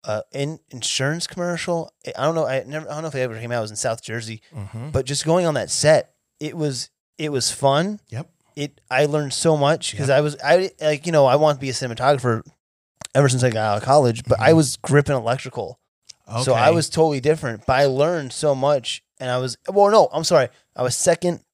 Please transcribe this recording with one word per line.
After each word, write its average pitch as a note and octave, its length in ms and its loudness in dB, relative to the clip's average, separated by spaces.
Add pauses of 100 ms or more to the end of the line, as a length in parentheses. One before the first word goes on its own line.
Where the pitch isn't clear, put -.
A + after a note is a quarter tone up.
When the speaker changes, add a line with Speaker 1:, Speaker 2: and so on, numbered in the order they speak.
Speaker 1:
uh, G#2+ 180 -4 (120)
an C#3+ 260 -8 (100)
insurance C3+ 560 -4
commercial. F3 640 -6 (140)
I, - 120 -10
I B2+ 80 -4
don't D#3+ 100 0
know. D#3+ 100 0
I C3 220 -4
never, D3+ 200 -10
I - 60 -12
don't D3+ 80 -10
know E3 60 -8
if C#3 80 -10
it C3 60 -4
ever A2+ 180 -6
came A#2 120 -8
out. A#2+ 60 -2
It A2+ 40 -2
was G#2+ 100 -8
in G#2 60 -12
South A2+ 260 -4
Jersey, A2 380 -10 (140)
Speaker 2:
Mm-hmm. A2 360 -12
Speaker 1:
but C#3 160 -2
just C#3+ 180 -4
going E3+ 220 2
on D3+ 80 0
that A#2 160 -4
set, D3 420 2 (260)
it D3+ 160 -10
was, C#3+ 340 -4 (280)
it D3+ 140 -6
was C3 180 -2
fun. D#3+ 500 0 (100)
Speaker 2:
Yep. - 200 -12 (260)
Speaker 1:
It, C#3+ 260 -10 (100)
I C3+ 140 4
learned D3 280 -2
so D#3+ 240 2
much D3 400 0
'cause C#3 120 -2
Speaker 2:
Yep. C3+ 80 4
Speaker 1:
I D3 40 4
was, D3 220 -2
I, F3 360 2
like, D3+ 280 -2
you E3+ 40 -2
know, D3 140 6
I C3 120 4
want D3+ 200 4
to - 40 -16
be C3+ 100 -6
a - 20 -6
cinematographer B2 680 0 (720)
ever C3+ 140 4
since B2 140 0
I C3 60 4
got A2 160 -2
out G#2 120 0
of G#2 60 -6
college, B2+ 420 4
but A#2+ 140 2
I B2+ 100 4
Speaker 2:
Mm-hmm. D#3+ 80 8
Speaker 1:
was D3 200 2
gripping C#3+ 380 2
electrical. A#2 640 -6 (640)
So C3 100 2
I A#2+ 140 4
Speaker 2:
Okay. E3 80 6
Speaker 1:
was D#3+ 140 0
totally D#3 300 0
different, C3 460 -2
but C3+ 80 2
I C#3 120 4
learned C#3 480 0
so D3 200 0
much. C3+ 480 0 (180)
And B2+ 120 -8
I B2 80 -2
was, B2+ 180 -6 (120)
well, G3+ 200 4
no, G#3 240 6
I'm D#3+ 100 -2
sorry. D3 260 4 (260)
I B2 80 -4
was B2 120 -2
second F3 440 0 (140)